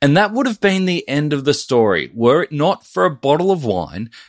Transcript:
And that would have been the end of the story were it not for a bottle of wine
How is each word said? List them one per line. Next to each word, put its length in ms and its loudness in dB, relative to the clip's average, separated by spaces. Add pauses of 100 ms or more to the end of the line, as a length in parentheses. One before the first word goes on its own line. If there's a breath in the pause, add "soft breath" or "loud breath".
And 140 0
that 160 2
would 140 -2
have 160 -6
been 240 0
the 240 -4
end 240 -2
of 100 -2
the 100 2
story 600 0
were 300 2
it 100 -8
not 320 -2
for 180 -2
a 100 2
bottle 380 0
of 140 -2
wine 460 -4 (180 loud breath)